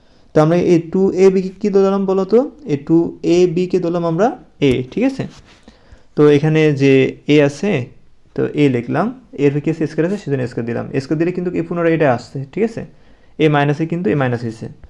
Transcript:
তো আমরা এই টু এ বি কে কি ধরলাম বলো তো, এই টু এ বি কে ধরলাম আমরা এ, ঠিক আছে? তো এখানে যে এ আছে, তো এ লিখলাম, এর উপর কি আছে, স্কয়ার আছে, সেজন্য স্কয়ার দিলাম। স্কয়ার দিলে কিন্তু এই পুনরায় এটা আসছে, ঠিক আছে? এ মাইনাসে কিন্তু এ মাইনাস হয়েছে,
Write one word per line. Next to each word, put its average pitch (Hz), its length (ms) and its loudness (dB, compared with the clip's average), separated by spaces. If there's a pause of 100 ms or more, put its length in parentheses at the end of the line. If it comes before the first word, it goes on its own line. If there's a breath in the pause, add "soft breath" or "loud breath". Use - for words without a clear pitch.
(340 soft breath)
তো - 100 2
আমরা 165 120 2 (160)
এই 165 60 6 (140)
টু 190 100 2 (220)
এ - 100 8
বি 196 100 0
কে 190 60 -8 (100)
কি 208 140 -2
ধরলাম 196 360 2
বলো 190 220 0
তো, 220 60 6 (340)
এই 143 140 -2
টু 165 100 2 (380)
এ 175 40 4 (160)
বি 180 160 0
কে 190 140 0
ধরলাম 170 280 -2
আমরা 180 140 2 (420)
এ, - 20 2 (220)
ঠিক 202 180 -2
আছে? - 140 -8 (920 soft breath)
তো 151 60 4 (140)
এখানে 156 240 2 (200)
যে 139 120 4 (420)
এ - 20 6 (120)
আছে, 196 220 -4 (680)
তো 135 60 -2 (200)
এ - 20 4 (120)
লিখলাম, 131 300 -2 (360)
এর 143 100 4
উপর 147 120 -4
কি - 100 -4
আছে, 165 160 -6
স্কয়ার 160 180 -2
আছে, 196 140 -4
সেজন্য 139 280 -4
স্কয়ার 117 200 -8
দিলাম। 117 140 -6 (180)
স্কয়ার 156 180 -4
দিলে 170 160 -2
কিন্তু 185 140 -6 (100)
এই 156 80 -4
পুনরায় 170 280 -2
এটা 156 100 0 (100)
আসছে, - 220 -12 (140)
ঠিক 196 180 -4
আছে? - 120 -12 (560 soft breath)
এ 156 160 2
মাইনাসে 143 380 0
কিন্তু 175 220 -4
এ - 80 0
মাইনাস 120 240 -2
হয়েছে, 113 200 -10 (240 soft breath)